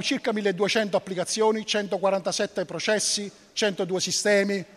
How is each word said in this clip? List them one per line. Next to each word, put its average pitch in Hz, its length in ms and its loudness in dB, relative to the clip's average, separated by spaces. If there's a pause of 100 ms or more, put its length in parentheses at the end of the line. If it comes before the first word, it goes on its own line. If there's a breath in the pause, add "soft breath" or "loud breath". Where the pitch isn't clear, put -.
circa 262 300 0
milleduecento 202 640 2
applicazioni, 214 680 0
centoquarantasette 196 1000 0
processi, 202 680 -2 (220 soft breath)
centodue 185 480 0
sistemi, 202 640 2 (120)